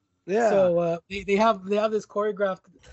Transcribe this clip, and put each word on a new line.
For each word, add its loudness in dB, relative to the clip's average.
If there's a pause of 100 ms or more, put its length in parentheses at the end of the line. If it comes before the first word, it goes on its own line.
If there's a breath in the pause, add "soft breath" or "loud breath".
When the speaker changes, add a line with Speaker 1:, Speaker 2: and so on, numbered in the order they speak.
(240)
Speaker 1:
Yeah. 0
Speaker 2:
So, 2
uh, -2 (120)
they, -8
they 0
have, 2
they -2
have 0
this -4
choreographed, -4 (300 soft breath)